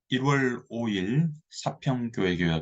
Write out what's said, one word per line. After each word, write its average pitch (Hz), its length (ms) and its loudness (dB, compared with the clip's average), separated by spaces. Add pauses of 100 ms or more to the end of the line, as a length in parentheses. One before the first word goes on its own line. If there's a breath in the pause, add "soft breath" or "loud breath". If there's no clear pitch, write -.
일월 131 600 2
오일 113 600 0 (200)
사평교회 117 880 -2
교회 82 240 2